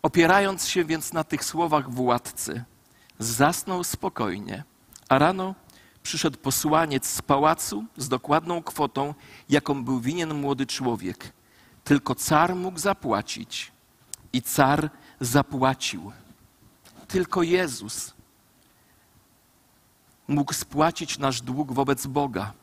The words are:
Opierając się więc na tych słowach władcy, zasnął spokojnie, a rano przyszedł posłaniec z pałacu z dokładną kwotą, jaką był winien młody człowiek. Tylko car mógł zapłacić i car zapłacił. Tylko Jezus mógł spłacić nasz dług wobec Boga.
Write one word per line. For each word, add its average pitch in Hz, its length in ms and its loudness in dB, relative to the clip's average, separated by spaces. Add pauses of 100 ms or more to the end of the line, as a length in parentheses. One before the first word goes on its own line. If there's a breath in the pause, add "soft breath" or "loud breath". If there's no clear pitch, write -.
Opierając 180 640 4
się 175 160 0
więc 156 280 -4
na 160 120 -2
tych - 200 -4
słowach 151 460 0
władcy, 120 720 -2 (540 soft breath)
zasnął 147 680 0
spokojnie, 104 800 -6 (440)
a 135 100 4
rano 190 360 0 (480 soft breath)
przyszedł 156 360 -2
posłaniec 151 720 0
z - 140 -6
pałacu 156 640 2 (120)
z 127 120 -8
dokładną 160 540 0
kwotą, 143 520 -2 (340 loud breath)
jaką 139 360 2
był 127 160 0
winien 160 340 -2
młody 139 320 -2
człowiek. 113 680 -4 (520 soft breath)
Tylko 135 300 2
car 170 420 4
mógł 180 220 -6
zapłacić - 920 -4 (600)
i 123 100 0
car 147 480 2 (300 loud breath)
zapłacił. 131 920 0 (960)
Tylko 180 340 0
Jezus 156 720 -2 (2250 soft breath)
mógł 143 260 0
spłacić 156 640 -2
nasz 135 220 -2
dług 131 320 -4
wobec 135 340 0
Boga. 127 460 -2 (100)